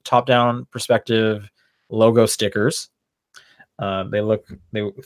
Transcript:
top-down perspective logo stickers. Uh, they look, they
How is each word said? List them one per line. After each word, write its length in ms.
top-down 600
perspective 840
logo 380
stickers. 640
Uh, 260
they 160
look, 280
they 180